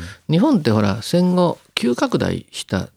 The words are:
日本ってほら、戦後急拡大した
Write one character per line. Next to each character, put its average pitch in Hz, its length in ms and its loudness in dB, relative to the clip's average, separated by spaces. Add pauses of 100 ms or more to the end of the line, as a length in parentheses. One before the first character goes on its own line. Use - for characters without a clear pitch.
(300)
日 160 100 2
本 262 200 4
っ - 20 -4
て 120 100 2
ほ 107 100 2
ら、 101 200 0
戦 180 340 0
後 180 240 0 (160)
急 240 200 -2
拡 247 220 0
大 92 340 -2
し - 120 -12
た 92 340 -4